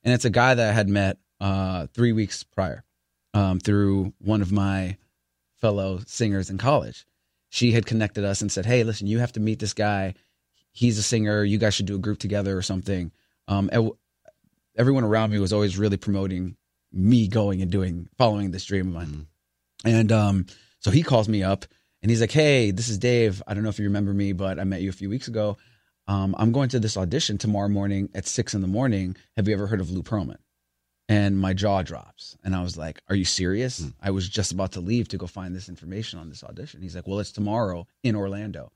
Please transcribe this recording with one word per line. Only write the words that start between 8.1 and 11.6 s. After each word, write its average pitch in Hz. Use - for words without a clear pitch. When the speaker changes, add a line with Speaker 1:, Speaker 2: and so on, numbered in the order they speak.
Speaker 1:
us 98
and 104
said, 95
"Hey, 120
listen, 104
you 110
have 120
to 110
meet 107
this 104
guy. 98
He's 120
a 107
singer. 107
You 104
guys 104